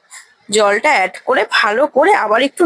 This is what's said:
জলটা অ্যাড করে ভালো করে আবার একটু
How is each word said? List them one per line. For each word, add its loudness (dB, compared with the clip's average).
জলটা 2
অ্যাড -2
করে 0
ভালো 0
করে 2
আবার 0
একটু -4